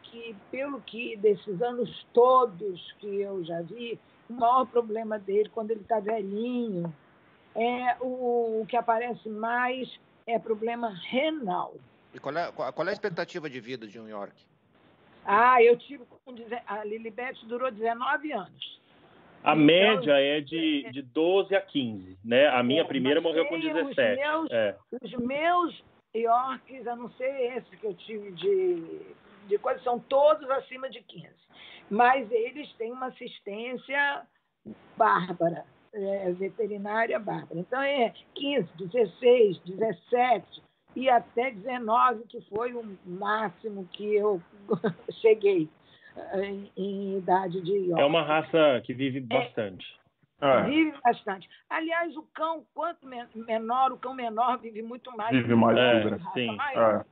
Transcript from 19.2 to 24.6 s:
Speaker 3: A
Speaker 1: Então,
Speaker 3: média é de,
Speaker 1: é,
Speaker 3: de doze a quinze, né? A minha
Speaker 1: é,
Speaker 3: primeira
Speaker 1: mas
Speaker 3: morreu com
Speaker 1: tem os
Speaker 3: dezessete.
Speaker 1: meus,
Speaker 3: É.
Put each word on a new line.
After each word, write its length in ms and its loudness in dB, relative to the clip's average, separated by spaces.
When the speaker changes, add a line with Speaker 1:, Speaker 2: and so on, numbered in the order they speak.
Speaker 3:
A 100 4
Speaker 1:
Então, 120 6
Speaker 3:
média 540 6
é 220 2
de, 440 -2
Speaker 1:
é, 60 -12
Speaker 3:
de 100 -10
doze 540 2
a 60 2
quinze, 600 -6
né? 260 6
A 140 4
minha 180 4
Speaker 1:
é, 40 2
Speaker 3:
primeira 360 2
Speaker 1:
mas 100 0
Speaker 3:
morreu 160 2
com 120 -4
Speaker 1:
tem 120 -2
os 20 -4
Speaker 3:
dezessete. 480 0
Speaker 1:
meus, 300 -2
Speaker 3:
É. 240 0